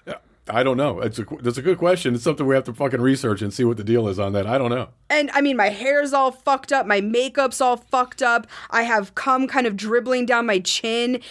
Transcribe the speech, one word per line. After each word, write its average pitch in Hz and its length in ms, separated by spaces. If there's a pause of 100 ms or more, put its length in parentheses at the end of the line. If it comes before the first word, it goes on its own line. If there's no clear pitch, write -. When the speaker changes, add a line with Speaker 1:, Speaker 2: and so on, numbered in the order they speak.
Speaker 1:
Yeah, 165 100 (340)
I 113 120
don't 131 140
know. 123 240
It's 113 180
a 107 60
qu-, - 160
that's 120 180
a 127 40
good 175 160
question. 170 360
It's 117 100
something 151 220
we 135 80
have 135 100
to 120 100
fucking 123 260
research 123 400
and 101 120
see 127 120
what 117 140
the 104 60
deal 113 240
is 95 100
on 98 160
that. 101 120
I 127 120
don't 120 120
know. 120 180 (220)
Speaker 2:
And, 294 220
I 277 80
mean, 277 160
my 208 140
hair's 269 420
all 269 200
fucked 269 380
up. 262 160
My 202 140
makeup's 247 600
all 247 160
fucked 254 440
up. 233 240 (240)
I 233 120
have 220 320
cum 262 320
kind 254 200
of 208 80
dribbling 233 520
down 240 180
my 208 140
chin, 240 600 (100)